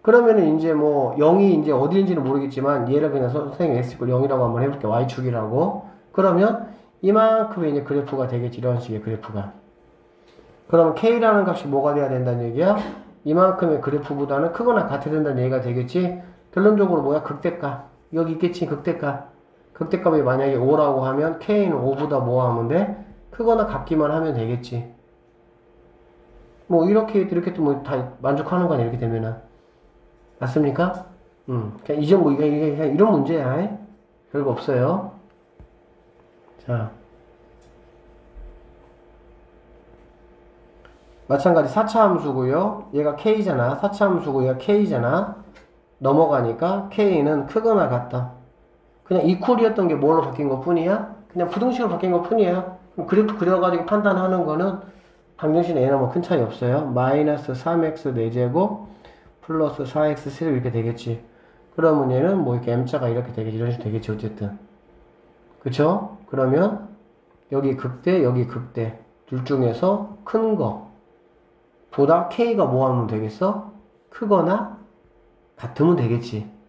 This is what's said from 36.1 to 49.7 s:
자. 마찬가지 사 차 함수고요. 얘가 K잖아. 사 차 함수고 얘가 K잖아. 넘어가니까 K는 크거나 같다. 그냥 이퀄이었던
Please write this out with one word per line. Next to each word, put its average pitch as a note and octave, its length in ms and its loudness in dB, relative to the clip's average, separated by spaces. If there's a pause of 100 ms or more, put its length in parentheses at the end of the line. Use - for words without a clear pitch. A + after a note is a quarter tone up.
자. A#2 240 -4 (4000)
마찬가지 D#3 460 2
사 G#3+ 140 0
차 A3 180 2
함수고요. D3+ 880 -2
얘가 D3 240 -2
K잖아. E3+ 600 0
사 G3 140 -2
차 G3+ 160 0
함수고 D3 380 0
얘가 B2+ 140 0
K잖아. F3 800 0 (600)
넘어가니까 D3 920 2
K는 D3+ 560 2
크거나 A3 420 2
같다. B2 440 -4 (720)
그냥 F3+ 220 2
이퀄이었던 G#3+ 640 2